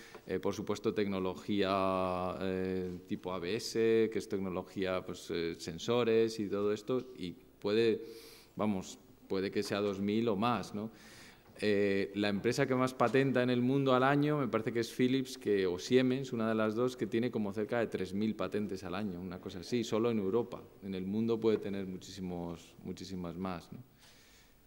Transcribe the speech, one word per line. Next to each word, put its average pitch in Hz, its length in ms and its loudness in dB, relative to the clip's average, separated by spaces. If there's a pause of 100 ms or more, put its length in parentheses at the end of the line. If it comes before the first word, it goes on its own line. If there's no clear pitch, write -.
(260)
eh, 92 140 -2
por 101 140 0
supuesto 101 400 -2
tecnología, 95 1500 0
eh, 92 680 -2
tipo 90 260 -6
A 92 60 -6
B 87 160 -2
S, 113 560 4
que - 60 -2
es 95 120 -4
tecnología, 92 760 -2
pues, - 240 -12
eh, 85 280 -2
sensores 113 840 2
y 101 80 -2
todo 101 240 0
esto, 123 460 -4
y 87 140 -6 (280)
puede, 110 420 4 (540)
vamos, 98 420 -2 (300)
puede 95 240 0
que 104 100 0
sea 101 200 0
dos 101 180 0
mil 107 300 2
o 98 80 2
más, 107 360 0
¿no? 107 160 -6 (720)
Eh, 101 540 2
la 104 140 2
empresa 117 360 2
que 127 80 0
más 127 200 2
patenta 127 500 4
en 123 60 2
el 123 120 2
mundo 135 320 4
al 123 100 6
año, 147 340 4
me 135 100 0
parece 110 240 0
que 117 80 0
es 113 140 -2
Philips, 127 440 2
que, 98 300 2
o 87 100 0
Siemens, 127 540 2
una 113 160 0
de 113 80 2
las 110 180 2
dos, 127 220 0
que 117 100 -2
tiene 117 240 0
como 110 220 -2
cerca 107 280 -2
de 107 80 2
tres 92 260 -4
mil 107 200 0
patentes 101 520 -4
al 87 100 -6
año, 95 240 -4
una 90 220 -10
cosa 95 180 -10
así, 117 240 -2
solo 113 260 2
en 113 100 0
Europa. 101 440 -2 (200)
En 98 120 -6
el 92 100 -4
mundo 110 320 0
puede 110 200 4
tener 98 280 -4
muchísimos, 90 880 -8 (120)
muchísimas 90 520 -8
más, 92 360 -6
¿no? - 60 -14 (880)